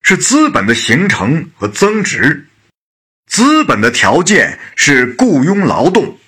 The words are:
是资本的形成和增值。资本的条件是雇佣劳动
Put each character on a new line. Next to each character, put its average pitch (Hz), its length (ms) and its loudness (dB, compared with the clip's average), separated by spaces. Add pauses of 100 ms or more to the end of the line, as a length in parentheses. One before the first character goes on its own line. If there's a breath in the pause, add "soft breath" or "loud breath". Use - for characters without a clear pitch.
是 190 140 0
资 294 340 0
本 - 160 -2
的 113 80 0
形 151 360 -2
成 143 480 -2
和 101 100 -6
增 208 340 -2
值。 143 460 -4 (760)
资 294 400 0
本 107 160 0
的 117 100 2
条 117 320 0
件 120 340 0 (200 loud breath)
是 127 400 0
雇 180 260 2
佣 196 160 0
劳 120 300 0
动 185 280 0 (100)